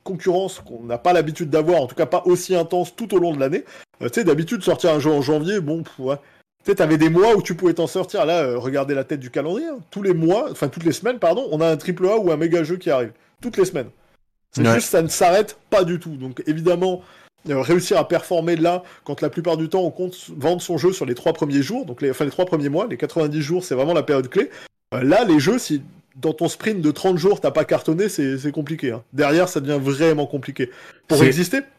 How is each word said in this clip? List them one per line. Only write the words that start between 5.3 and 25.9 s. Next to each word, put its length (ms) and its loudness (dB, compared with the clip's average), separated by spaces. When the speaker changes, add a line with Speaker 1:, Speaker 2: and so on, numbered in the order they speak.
Speaker 1:
bon, 240 -6
pff, 160 -18
ouais. 160 -2
Tu 80 0
sais, 40 2
t'avais 220 4
des 100 4
mois 280 6
où 60 0
tu 120 -6
pouvais 200 2
t'en 120 0
sortir. 400 -2
Là, 160 2
euh, 160 -2
regardez 380 -2
la 80 -2
tête 160 -8
du 100 -16
calendrier, 380 -4
hein. 100 -10
Tous 100 -10
les 120 2
mois, 360 0
enfin 160 -4
toutes 180 -10
les 80 2
semaines, 280 -4
pardon, 320 2
on 80 -2
a 80 4
un 80 2
triple 320 -2
A 100 2
ou 140 2
un 40 0
méga 280 0
jeu 140 -4
qui 120 -4
arrive. 220 0
Toutes 160 -10
les 80 4
semaines. 260 -4
C'est 100 0
Speaker 2:
Ouais. 120 6
Speaker 1:
juste, 140 0
ça 140 4
ne 60 -2
s'arrête 500 2
pas 160 4
du 140 -2
tout. 180 -12
Donc 300 -10
évidemment, 560 0
euh, 100 0
réussir 380 2
à 100 0
performer 480 0
là, 280 0
quand 160 -8
la 80 0
plupart 300 -2
du 100 -4
temps 140 0
on 80 0
compte 240 -6
s-, 200 -20
vendre 280 -2
son 160 -4
jeu 140 2
sur 120 -8
les 100 -4
trois 200 -2
premiers 260 0
jours, 240 -4
donc 160 -12
les, 100 0
enfin 140 -4
les 60 -2
trois 160 -2
premiers 240 -2
mois, 180 -2
les 80 -8
quatre-vingt-dix 460 -2
jours, 220 -4
c'est 100 -6
vraiment 180 0
la 120 0
période 260 0
clé. 180 0
Euh, 80 -4
là, 220 6
les 160 6
jeux, 180 2
si 240 -4